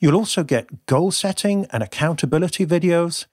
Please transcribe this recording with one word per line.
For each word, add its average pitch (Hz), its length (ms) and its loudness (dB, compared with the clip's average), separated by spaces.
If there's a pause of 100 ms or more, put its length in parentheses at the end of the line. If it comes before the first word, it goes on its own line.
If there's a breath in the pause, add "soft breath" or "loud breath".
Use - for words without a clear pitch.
You'll 156 160 4
also 208 260 0
get - 440 -4
goal 170 260 2
setting 202 540 -2
and 117 140 -4
accountability 156 840 -2
videos, 170 680 0